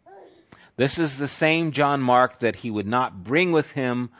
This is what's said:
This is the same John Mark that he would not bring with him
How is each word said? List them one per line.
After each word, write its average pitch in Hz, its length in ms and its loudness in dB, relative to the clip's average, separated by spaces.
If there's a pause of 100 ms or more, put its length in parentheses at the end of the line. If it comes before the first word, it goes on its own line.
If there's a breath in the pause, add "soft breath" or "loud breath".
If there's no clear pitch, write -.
(760 loud breath)
This 135 220 0
is 143 180 -2
the 139 100 -4
same 160 440 0
John 143 300 0
Mark 127 380 4
that 110 180 -2
he 120 120 -10
would 104 180 -4
not 110 360 -2
bring 165 280 0
with 151 200 0
him 123 480 -4